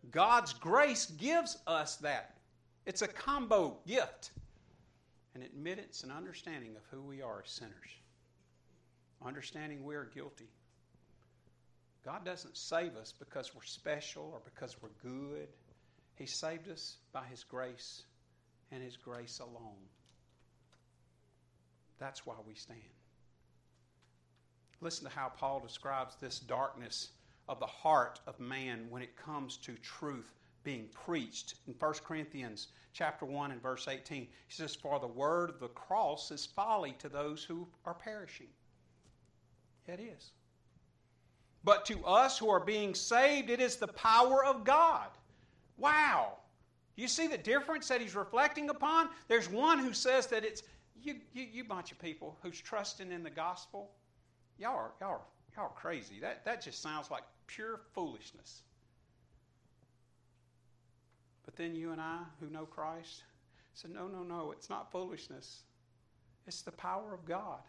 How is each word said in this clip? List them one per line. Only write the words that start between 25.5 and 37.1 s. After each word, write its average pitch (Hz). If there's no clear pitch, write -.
describes 131
this 127
darkness 123
of 131
the 123
heart 123
of 131
man 123
when 123
it 120
comes 147
to -
truth 131
being 120
preached. -
In 123
First 156
Corinthians 139
chapter 151
one 143
and 120
verse 127
eighteen, 135
he -
says, 156
"For 143
the 127
word 147
of -
the 123
cross 160
is 143
folly 196
to -
those 147